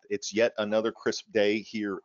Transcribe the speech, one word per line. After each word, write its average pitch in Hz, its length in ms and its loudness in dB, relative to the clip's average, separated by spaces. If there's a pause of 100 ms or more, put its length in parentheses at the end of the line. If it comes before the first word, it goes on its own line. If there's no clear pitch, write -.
It's 101 240 -6
yet 113 240 2
another 107 340 0
crisp - 420 -4
day 104 260 4
here 101 460 -6